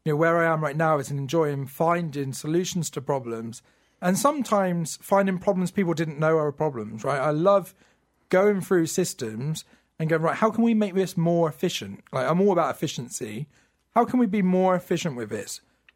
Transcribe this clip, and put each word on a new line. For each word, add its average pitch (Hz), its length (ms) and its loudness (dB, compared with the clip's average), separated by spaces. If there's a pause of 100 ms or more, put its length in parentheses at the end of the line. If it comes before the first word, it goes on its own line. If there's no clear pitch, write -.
You 156 100 0
know, 147 40 0
where 165 260 4
I 165 80 2
am 156 120 0
right 143 120 -4
now 156 220 2
is 135 140 -6
enjoying 139 560 -2
finding 156 640 -2
solutions 170 580 -4
to 147 100 -8
problems, 117 600 -6 (400)
and 185 160 2
sometimes 202 840 0
finding 196 360 2
problems 185 320 0
people 175 240 0
didn't 156 260 -4
know 160 180 4
are 151 140 0
problems, 120 520 -6
right? 139 160 -2
I 143 100 0
love 180 460 2 (540)
going 196 320 4
through 170 260 2
systems 139 760 -4 (360)
and 160 100 -2
going, 160 140 2
"Right, 160 120 0
how 220 140 2
can 226 140 0
we 233 100 4
make 208 220 0
this 190 200 0
more 170 320 2
efficient?" 147 640 -6
Like, 131 160 -2
I'm 170 140 2
all 196 100 4
about 160 240 2
efficiency. 123 720 -8 (480)
How 240 80 6
can 247 160 0
we 247 60 4
be 208 160 0
more 185 340 4
efficient 175 400 -2
with 117 140 -8
this? 107 320 -10 (340)